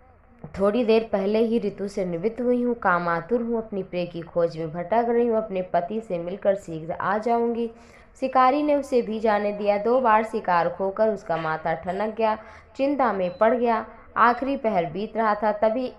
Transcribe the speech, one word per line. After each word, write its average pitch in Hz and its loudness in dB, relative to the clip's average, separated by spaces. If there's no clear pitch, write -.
थोड़ी 208 2
देर 220 2
पहले 208 0
ही 233 2
ऋतु 196 -4
से 196 -4
निवृत्त 180 -4
हुई 247 0
हूँ, 240 0
कामातुर 175 0
हूँ, 233 -2
अपनी 214 -6
प्रिय 180 -4
की 175 -10
खोज 170 -2
में 160 -6
भटक 175 0
रही 240 2
हूँ, 220 2
अपने 208 -2
पति 180 -2
से 180 -6
मिलकर 185 0
शीघ्र 160 -10
आ 190 -2
जाऊँगी।" 233 0
शिकारी 262 4
ने 294 4
उसे 269 2
भी 214 -4
जाने 208 2
दिया। 208 0
दो 233 2
बार 220 6
शिकार 180 0
खोकर 196 0
उसका 190 -4
माथा 160 -4
ठनक 190 -4
गया, 220 0
चिंता 269 2
में 180 -2
पड़ 226 6
गया। 233 0
आखिरी 240 4
पहर 208 0
बीत 196 -6
रहा 220 2
था, 214 0
तभी 220 0